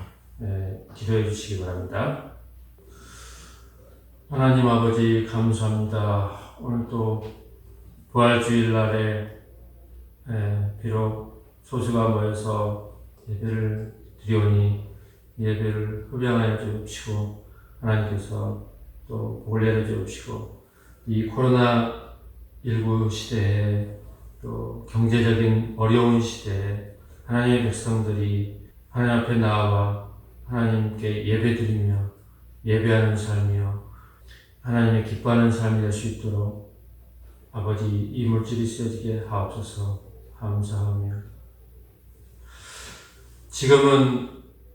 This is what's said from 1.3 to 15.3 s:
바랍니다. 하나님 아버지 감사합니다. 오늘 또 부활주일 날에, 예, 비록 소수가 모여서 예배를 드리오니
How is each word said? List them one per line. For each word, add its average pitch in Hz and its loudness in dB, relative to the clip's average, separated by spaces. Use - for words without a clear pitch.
바랍니다. 90 -6
하나님 127 4
아버지 113 4
감사합니다. 107 0
오늘 120 -4
또 110 -2
부활주일 117 4
날에, 107 0
예, 104 -2
비록 110 -4
소수가 117 0
모여서 104 -2
예배를 110 -4
드리오니 104 2